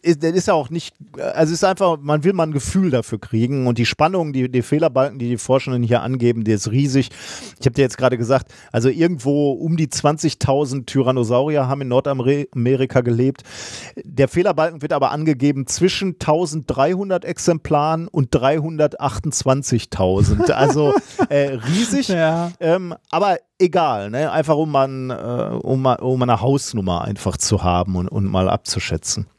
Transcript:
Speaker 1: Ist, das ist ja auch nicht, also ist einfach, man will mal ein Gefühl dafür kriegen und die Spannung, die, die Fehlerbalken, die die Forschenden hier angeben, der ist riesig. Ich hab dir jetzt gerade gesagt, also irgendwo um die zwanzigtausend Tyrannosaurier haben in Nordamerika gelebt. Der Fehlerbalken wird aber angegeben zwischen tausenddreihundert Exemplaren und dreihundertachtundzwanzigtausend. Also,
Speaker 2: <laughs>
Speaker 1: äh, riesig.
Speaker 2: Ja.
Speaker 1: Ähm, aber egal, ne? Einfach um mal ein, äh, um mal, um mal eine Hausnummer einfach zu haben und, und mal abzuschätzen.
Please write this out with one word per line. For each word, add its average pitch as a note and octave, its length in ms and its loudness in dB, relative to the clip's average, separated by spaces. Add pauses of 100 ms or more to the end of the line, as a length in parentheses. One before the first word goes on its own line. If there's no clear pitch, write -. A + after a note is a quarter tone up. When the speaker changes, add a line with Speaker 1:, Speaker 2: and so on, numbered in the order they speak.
Speaker 1:
Ist, D#3+ 180 2
das E3 80 2
ist F#3 160 0
ja G3+ 60 2
auch C3+ 160 0
nicht, - 260 -8 (380)
also D#3+ 200 2
ist E3 100 0
einfach, F#3 380 2
man D3 220 0
will F#3+ 100 4
mal E3 140 2
ein D#3 40 -6
Gefühl F3 400 0
dafür A#2 280 -2
kriegen B2+ 480 0
und A#2+ 100 2
die A#2 80 2
Spannung, D#3+ 480 0
die, B2+ 180 -2
die B2 100 2
Fehlerbalken, C#3 580 0
die A#2+ 100 -4
die A#2+ 80 -2
Forschenden B2+ 460 0
hier A#2 180 2
angeben, A#2+ 420 0
der G#2+ 120 2
ist G2+ 160 -4
riesig. C3+ 380 2 (500)
Ich - 60 -10
hab B2 80 2
dir C#3+ 80 0
jetzt B2+ 160 0
gerade B2+ 200 2
gesagt, A#2+ 340 0 (200)
also A#2 180 2
irgendwo C#3+ 600 2
um D#3+ 260 -2
die D#3 120 0
zwanzigtausend C#3 1000 0
Tyrannosaurier C3 800 2
haben C#3 140 -4
in C3+ 60 -6
Nordamerika C3 1120 0
gelebt. B2 420 0 (600)
Der C3+ 240 0
Fehlerbalken E3 540 0
wird D#3 120 -4
aber C3+ 180 0
angegeben C#3+ 560 0
zwischen F#3 520 -2
tausenddreihundert D#3+ 1080 -2
Exemplaren D#3+ 840 0
und C3+ 240 -2
dreihundertachtundzwanzigtausend. C#3 2250 0
Also, - 420 2 (180)
Speaker 2:
<laughs> - 180 -2
Speaker 1:
äh, C#3 280 0 (100)
riesig. G#3 420 0
Speaker 2:
Ja. E3+ 500 0
Speaker 1:
Ähm, E3+ 340 0 (160)
aber F#3 280 2 (220)
egal, D3 520 2
ne? C3+ 200 -2
Einfach D3+ 260 2
um D#3 140 -2
mal C3+ 160 2
ein, C3 220 -8
äh, A#2+ 460 -6
um C3 260 -2
mal, B2+ 140 4
um B2+ 240 -2
mal B2 100 2
eine A2+ 120 2
Hausnummer A2 600 0
einfach G2 340 -4
zu - 260 0
haben F2+ 320 2
und, F2+ 140 -2
und G2+ 160 -2
mal F#2 240 0
abzuschätzen. - 800 -4 (100)